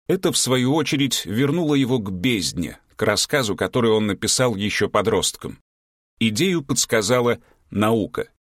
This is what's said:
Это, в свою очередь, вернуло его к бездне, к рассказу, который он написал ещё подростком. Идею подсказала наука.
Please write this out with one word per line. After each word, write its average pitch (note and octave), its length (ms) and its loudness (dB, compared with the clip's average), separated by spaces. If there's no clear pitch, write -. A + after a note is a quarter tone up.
Это, F3+ 240 0
в - 60 -2
свою B2+ 360 2
очередь, C#3+ 520 0
вернуло C#3 480 0
его C3 240 2
к G2+ 120 -6
бездне, F2+ 680 -2
к - 60 -8
рассказу, G#2+ 520 0
который A2+ 360 0
он A2 160 2
написал A2 500 0
ещё G2+ 320 -2
подростком. G2 680 -2
Идею D3+ 440 0
подсказала A#2+ 760 0
наука. G#2+ 600 0